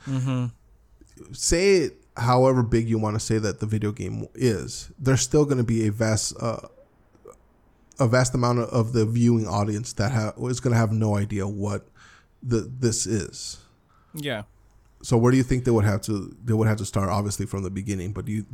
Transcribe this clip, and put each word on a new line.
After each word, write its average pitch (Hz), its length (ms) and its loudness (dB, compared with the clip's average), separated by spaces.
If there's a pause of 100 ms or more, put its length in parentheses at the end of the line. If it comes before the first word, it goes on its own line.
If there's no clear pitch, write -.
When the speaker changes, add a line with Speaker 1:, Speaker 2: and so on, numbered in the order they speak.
Speaker 1:
Mm-hmm. 127 380 -2 (880)
Speaker 2:
say 190 440 2
it 143 200 0 (200)
however 127 460 4
big 117 260 2
you 113 100 2
wanna 104 220 0
say 113 180 0
that 104 220 -2
the 107 60 -4
video 107 260 -2
game 107 420 -8
is, 95 640 -2
there's 135 220 2
still 151 240 4
gonna 131 200 0
be 113 220 0
a 104 60 0
vast, 110 480 -2
uh, 117 200 -6 (1400)
a 131 100 4
vast 127 260 2
amount 123 240 2
of, 113 120 -2
of 117 220 0
the 113 140 4
viewing 117 400 4
audience 104 480 -2
that 104 180 0
ha-, 110 200 0 (140)
is 123 140 -4
gonna 120 160 2
have 113 160 2
no 107 240 2
idea 101 300 -2
what 101 400 -6 (560)
the, 117 180 0 (180)
this 123 280 0
is. - 520 -6 (560)
Speaker 1:
Yeah. 143 280 -6 (600)
Speaker 2:
So - 160 0
where 120 120 6
do 131 80 6
you 131 40 4
think 127 220 -2
they 123 60 2
would 113 140 4
have 101 180 2
to, 98 320 -6 (100)
they 120 100 0
would 110 140 4
have 107 100 2
to 107 80 -6
start? 98 240 -2
Obviously 101 360 -2
from 98 160 -6
the 92 80 -6
beginning, 95 420 -6
but 104 160 -8
you, 107 140 -4 (120)